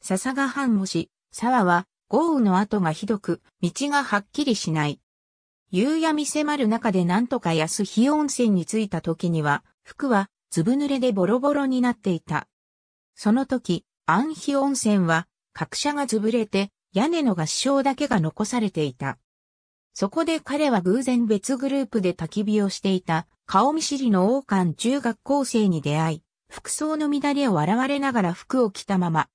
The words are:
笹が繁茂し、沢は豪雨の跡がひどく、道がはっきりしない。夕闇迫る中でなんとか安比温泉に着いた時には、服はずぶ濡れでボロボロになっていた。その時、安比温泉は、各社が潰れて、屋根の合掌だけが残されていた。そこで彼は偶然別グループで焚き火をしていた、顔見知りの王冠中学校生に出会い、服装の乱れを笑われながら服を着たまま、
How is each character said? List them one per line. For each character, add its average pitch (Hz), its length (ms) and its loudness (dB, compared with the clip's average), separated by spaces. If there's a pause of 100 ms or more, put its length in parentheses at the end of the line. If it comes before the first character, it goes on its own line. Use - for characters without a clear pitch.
笹 190 320 -4
が 269 160 -2
繁 254 260 0
茂 190 100 0
し、 165 240 -4 (220)
沢 240 320 0
は 180 240 2 (220)
豪 311 260 2
雨 269 80 2
の 190 140 4
跡 208 240 0
が 165 100 2
ひ 156 140 -8
ど 208 140 -2
く、 - 220 -4 (200)
道 170 100 -2 (160)
が 285 160 2
は 214 140 -2
っ 202 160 -4
き 302 100 -2
り 254 140 0
し - 160 -4
な 151 140 0
い。 147 120 -6 (720)
夕 254 260 2
闇 311 280 0
迫 294 320 -2
る 214 100 0
中 226 240 0
で 180 140 2
な 180 160 2
ん 247 60 0
と 247 120 -2
か 165 140 -2
安 160 320 -2
比 233 240 2
温 302 160 2
泉 247 240 0
に 180 160 2
着 220 180 -2
い 202 60 -6
た 170 100 -4
時 170 300 -2
に 165 120 0
は、 143 220 0 (180)
服 - 280 -6
は 202 200 2 (200)
ず 165 160 -2
ぶ 226 80 4
濡 285 160 0
れ 269 100 0
で 247 140 2
ボ 190 120 2
ロ 233 140 2
ボ 285 140 2
ロ 285 120 0
に 262 140 0
な 240 120 2
っ 240 60 -8
て - 140 -2
い 165 80 -2
た。 - 300 -6 (640)
そ - 160 0
の 262 140 2
時、 247 400 -2 (200)
安 254 280 2
比 285 240 -4
温 277 160 2
泉 208 340 2
は、 165 220 0 (240)
各 - 240 -8
社 294 160 -2
が 285 120 -2
潰 220 280 0
れ 233 120 0
て、 196 260 -2 (200)
屋 208 160 2
根 330 160 0
の 240 100 2
合 165 140 -2
掌 277 340 0
だ 269 140 0
け 285 140 -4
が 214 100 2
残 160 240 -2
さ 247 160 -2
れ 208 120 0
て 160 120 -2
い 139 100 -4
た。 135 240 -6 (760)
そ 202 160 -4
こ 320 160 -2
で 320 160 -2
彼 285 280 -2
は 220 120 2
偶 196 220 0
然 240 220 0
別 214 300 0
グ 262 140 -4
ル 277 100 0
ー 269 60 -2
プ 220 160 -2
で 180 120 0
焚 160 140 -8
き 208 160 -4
火 214 180 2
を 196 60 0
し - 140 -6
て 196 120 0
い 185 80 0
た、 165 260 -2 (180)
顔 226 260 4
見 320 100 -2
知 285 160 -4
り 262 140 0
の 196 240 4
王 277 80 -2
冠 180 320 0
中 254 240 -2
学 233 220 -4
校 277 240 0
生 214 240 2
に 165 120 0
出 147 180 0
会 160 180 0
い、 - 60 -20 (260)
服 - 200 -14
装 311 280 -4
の 302 120 -2
乱 285 260 0
れ 277 120 2
を 220 60 2
笑 160 240 2
わ 262 100 0
れ 285 120 -2
な 277 120 -2
が 240 100 0
ら 175 120 0
服 254 300 -2
を 208 80 0
着 - 120 -14
た 196 140 0
ま 180 120 0
ま、 160 260 0